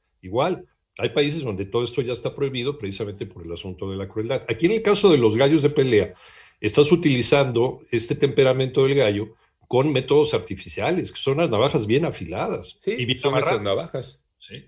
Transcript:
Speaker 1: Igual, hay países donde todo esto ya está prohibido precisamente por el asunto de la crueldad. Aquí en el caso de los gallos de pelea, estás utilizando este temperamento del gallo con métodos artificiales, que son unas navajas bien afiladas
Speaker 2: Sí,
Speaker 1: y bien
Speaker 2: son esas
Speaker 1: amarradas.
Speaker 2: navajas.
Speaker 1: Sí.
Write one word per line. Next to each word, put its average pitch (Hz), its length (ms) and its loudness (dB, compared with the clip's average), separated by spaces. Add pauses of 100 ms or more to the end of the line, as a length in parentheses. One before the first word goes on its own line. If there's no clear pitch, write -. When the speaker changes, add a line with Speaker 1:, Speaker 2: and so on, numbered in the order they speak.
(220)
Speaker 1:
Igual, 127 440 -4 (320)
hay 120 120 -2
países 147 320 -2
donde 101 220 -6
todo 117 200 -2
esto 117 180 -4
ya 120 100 -6
está 123 220 -8
prohibido 135 440 -4
precisamente 101 480 -8
por 90 180 -16
el 85 80 -12
asunto 92 380 -10
de 95 60 -8
la 95 120 -8
crueldad. 113 400 -6
Aquí 123 180 0
en 190 60 2
el 220 100 -2
caso 202 280 4
de 151 80 6
los 110 180 4
gallos 139 260 4
de 143 80 4
pelea, 120 440 2 (460)
estás 143 320 4
utilizando 131 880 2 (100)
este 117 240 -2
temperamento 131 680 2
del 135 100 2
gallo 110 400 0 (340)
con 135 240 2
métodos 147 420 2
artificiales, 117 760 -4
que - 60 -18
son 135 160 -2
unas 160 160 0
navajas 113 360 2
bien 127 180 2
afiladas 113 800 -8
Speaker 2:
Sí, 196 140 -2
Speaker 1:
y 247 80 -4
bien 185 120 -4
Speaker 2:
son 139 180 -2
esas 131 180 0
Speaker 1:
amarradas. 107 80 -4
Speaker 2:
navajas. 123 600 -6 (160)
Speaker 1:
Sí. - 300 -20